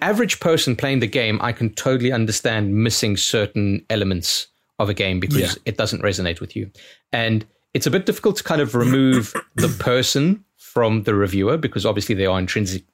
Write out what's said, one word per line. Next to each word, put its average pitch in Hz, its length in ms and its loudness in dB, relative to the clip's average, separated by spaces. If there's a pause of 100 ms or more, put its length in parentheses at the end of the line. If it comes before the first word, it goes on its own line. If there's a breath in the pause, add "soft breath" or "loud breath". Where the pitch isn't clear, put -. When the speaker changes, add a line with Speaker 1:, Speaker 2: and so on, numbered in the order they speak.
Speaker 1:
average 208 380 0
person 151 360 2
playing 135 240 0
the 120 60 0
game, 110 360 0
I 117 100 0
can 113 220 -2
totally 131 380 0
understand 110 640 0
missing 107 420 0
certain 101 760 0
elements 95 580 -2 (300)
of 104 100 0
a 101 60 0
game 92 260 0
because 143 200 0 (160)
Speaker 2:
Yeah. - 80 -18
Speaker 1:
it 110 120 -6
doesn't 107 260 -2
resonate 92 380 -2
with 90 160 -12
you. 101 140 -8 (420 loud breath)
And 113 320 0 (300)
it's 135 120 0
a 147 40 0
bit 190 160 0
difficult 214 300 0
to - 80 -8
kind 156 160 0
of 120 140 -2
remove 127 600 2 (100)
Speaker 2:
<clears throat> - 120 -20
Speaker 1:
the 165 120 2 (120)
person 139 640 0 (120)
from 110 480 0
the 110 100 2
reviewer 101 420 2
because 117 300 -2
obviously 104 280 0
they 95 120 0
are 92 120 2
intrinsic-, 92 560 -2